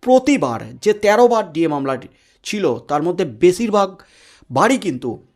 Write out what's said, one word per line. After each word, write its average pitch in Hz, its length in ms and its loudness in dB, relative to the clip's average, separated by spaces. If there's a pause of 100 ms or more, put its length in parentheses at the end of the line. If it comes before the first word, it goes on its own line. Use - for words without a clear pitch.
প্রতিবার 143 760 0
যে 208 160 0
তেরো 214 340 4
বার 214 260 0
ডিএ 165 140 0
মামলাটি 135 400 -4 (360)
ছিল, 180 360 -2
তার 147 240 -4
মধ্যে 175 220 -2
বেশিরভাগ 190 760 0 (500)
বারই 202 260 2
কিন্তু 127 460 -8 (120)